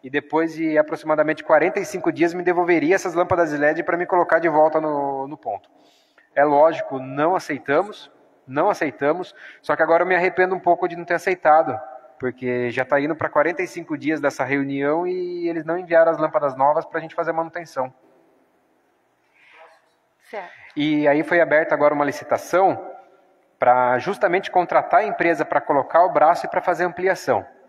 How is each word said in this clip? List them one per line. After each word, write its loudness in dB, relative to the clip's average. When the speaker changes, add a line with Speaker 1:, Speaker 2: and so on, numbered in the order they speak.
Speaker 1:
e -14
depois -2
de -2
aproximadamente -2
quarenta 2
e -4
cinco -4
dias 0
me -8
devolveria 2
essas -4
lâmpadas 0
de -6
led 0
pra -2
me -4
colocar 2
de 0
volta 4
no, -4
no -16
ponto. -10
É 4
lógico, 2
não -2
aceitamos, -4
não 0
aceitamos, -2
só -2
que 0
agora 4
eu 2
me 2
arrependo 0
um -8
pouco 2
de -6
não -10
ter -2
aceitado, 2
porque -4
já -2
tá 0
indo -2
pra -4
quarenta 0
e -4
cinco -10
dias -4
dessa -2
reunião -2
e -6
eles -4
não -4
enviaram 4
as -2
lâmpadas -2
novas 2
pra -8
gente -12
fazer -4
a -4
manutenção. -8
Speaker 2:
Certo. -14
Speaker 1:
E 0
aí 2
foi 2
aberta 2
agora 4
uma 0
licitação -2
pra 4
justamente -2
contratar 2
a -2
empresa -2
pra 0
colocar 2
o 2
braço 2
e -8
pra -2
fazer -2
ampliação. -2